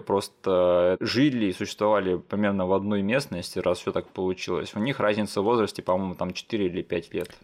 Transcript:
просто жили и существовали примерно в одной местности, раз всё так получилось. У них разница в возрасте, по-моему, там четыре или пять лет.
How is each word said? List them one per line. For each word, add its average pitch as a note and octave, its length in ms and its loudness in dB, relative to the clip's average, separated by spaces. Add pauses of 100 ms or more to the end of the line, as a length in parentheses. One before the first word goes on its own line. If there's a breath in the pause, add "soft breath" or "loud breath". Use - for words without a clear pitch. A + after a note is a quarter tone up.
просто F2+ 920 2
жили A#2+ 460 2
и F#2 80 0
существовали G2+ 640 0
примерно G2 480 0
в F#2 80 2
одной G2 300 0
местности, G2+ 560 -2
раз F2+ 200 2
всё - 120 -4
так F2+ 160 -4
получилось. F#2 680 -4
У G#2+ 40 -4
них C3 200 -2
разница G#2 420 0
в - 40 0
возрасте, A2 380 0
по-моему, F#2 320 -2
там F#2 180 -6
четыре G#2 320 -4
или F2 160 -4
пять E2+ 320 -6
лет. F2 160 -6 (140)